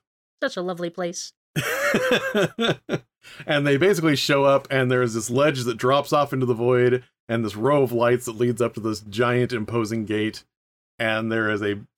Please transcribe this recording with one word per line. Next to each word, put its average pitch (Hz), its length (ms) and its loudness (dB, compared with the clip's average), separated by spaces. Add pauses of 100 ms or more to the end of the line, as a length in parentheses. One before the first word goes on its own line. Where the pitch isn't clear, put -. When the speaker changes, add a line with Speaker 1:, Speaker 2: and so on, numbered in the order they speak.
(420)
Speaker 1:
Such 277 140 -4
a 185 60 -6
lovely 175 280 -6
place. 175 440 -8 (220)
Speaker 2:
<laughs> 523 1080 -2 (840)
And 147 220 0
they 139 100 4
basically 165 380 2
show 139 300 2
up, 139 260 2
and 131 180 2
there's 123 240 2
this 113 160 -4
ledge 135 360 2
that 117 120 -2
drops 139 340 0
off 147 220 2
into 131 140 -2
the 123 80 2
void, 123 480 4 (260)
and 117 160 0
this 104 100 -4
row 135 280 2
of 120 80 0
lights 120 340 2
that 120 100 -8
leads 120 260 0
up 113 120 0
to 113 60 -12
this 104 220 -4
giant 120 520 0
imposing 110 520 -2
gate. 107 380 -4 (540)
And 113 340 -2
there 113 180 0
is 104 120 -2
a, 101 180 -2 (180)